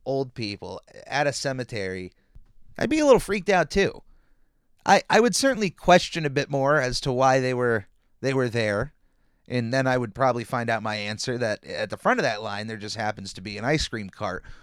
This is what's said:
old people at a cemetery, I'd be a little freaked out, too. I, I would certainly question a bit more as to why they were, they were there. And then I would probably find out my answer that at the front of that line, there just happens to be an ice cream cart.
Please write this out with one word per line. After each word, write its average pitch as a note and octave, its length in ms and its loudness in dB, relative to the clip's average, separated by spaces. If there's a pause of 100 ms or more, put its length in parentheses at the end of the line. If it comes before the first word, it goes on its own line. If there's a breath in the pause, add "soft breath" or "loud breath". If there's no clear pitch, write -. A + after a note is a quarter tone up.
old C3+ 260 -2
people F#2+ 480 -10 (280)
at C#3+ 180 0
a C3+ 60 0
cemetery, G2+ 800 -6 (680)
I'd A#3 100 -2
be D4+ 120 0
a D4+ 40 2
little C4 140 8
freaked G3 320 -2
out, F3 180 2
too. - 360 0 (840)
I, F#3+ 240 6
I G3+ 80 6
would A3+ 160 4
certainly A3 360 0
question - 540 4
a C#3+ 60 -2
bit C3+ 180 -2
more C#3 320 2
as B2+ 200 -2
to C#3 100 -2
why C3 300 4
they B2+ 120 0
were, A#2+ 360 0 (320)
they C3 120 0
were C3 160 2
there. A2 440 -2 (560)
And A#2+ 240 -4
then C3 140 0
I B2+ 100 2
would A#2 160 -4
probably B2 300 0
find A#2 260 -4
out A2 140 -2
my G#2+ 140 -4
answer G#2+ 420 -6
that A2+ 260 -4
at F2 240 -6
the - 80 -8
front A#3 220 0
of F3+ 60 0
that A2 180 -2
line, G#2+ 240 -6
there A2 100 -8
just G2+ 200 -10
happens G#2+ 360 -6
to - 80 -16
be G2+ 160 -10
an G#2 80 -6
ice D3 220 0
cream G#2 240 -10
cart. F#2 320 -8 (200 loud breath)